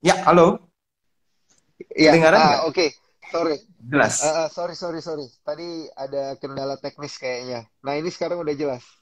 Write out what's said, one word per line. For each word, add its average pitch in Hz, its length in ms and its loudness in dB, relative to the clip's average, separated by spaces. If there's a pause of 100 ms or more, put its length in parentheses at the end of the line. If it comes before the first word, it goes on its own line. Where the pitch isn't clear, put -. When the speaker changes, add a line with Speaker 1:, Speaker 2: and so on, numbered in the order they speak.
Speaker 1:
Ya, 175 240 2
halo. 170 400 6 (1300)
Speaker 2:
Ya, 156 240 6
Speaker 1:
Kedengaran 165 240 6
Speaker 2:
ah, 156 80 6
Speaker 1:
nggak? 143 140 2 (100)
Speaker 2:
oke. 175 140 0 (420)
Sorry. 165 280 -2 (280)
Speaker 1:
Jelas. 123 400 0
Speaker 2:
Eh, 156 80 2
eh, 160 160 -2
sorry, 170 240 -8
sorry, 165 320 -10
sorry. 147 240 -10 (160)
Tadi 160 480 -10
ada 139 480 -8
kendala 135 400 -8
teknis 143 400 -14
kayaknya. 123 480 -8 (160)
Nah, 143 160 -4
ini 165 80 -6
sekarang 175 320 -6
udah 151 160 -4
jelas. 135 240 -6 (220)